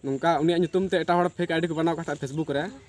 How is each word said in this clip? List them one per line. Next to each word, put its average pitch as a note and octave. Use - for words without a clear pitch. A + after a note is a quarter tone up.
ᱱᱚᱝᱠᱟ C3+
ᱩᱱᱤᱭᱟᱜ E3+
ᱧᱩᱛᱩᱢ F#3
ᱛᱮ F#3+
ᱮᱴᱟᱜ F3
ᱦᱚᱲ F3
ᱯᱷᱮᱠ F3
ᱟᱭᱰᱤ E3
ᱠᱚ D#3+
ᱵᱮᱱᱟᱣ D#3+
ᱠᱟᱜ E3
ᱛᱟᱦᱮᱸᱫ C#3+
Facebook D3
ᱨᱮ C#3+